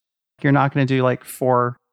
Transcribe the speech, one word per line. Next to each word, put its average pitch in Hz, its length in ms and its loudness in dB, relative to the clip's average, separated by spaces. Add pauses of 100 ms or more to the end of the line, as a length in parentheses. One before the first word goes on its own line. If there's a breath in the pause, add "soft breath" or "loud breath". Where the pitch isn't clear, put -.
(420)
You're 143 100 2
not 139 200 2
gonna 139 140 0
do, 131 160 0
like, 127 220 -2
four 123 520 -2 (160)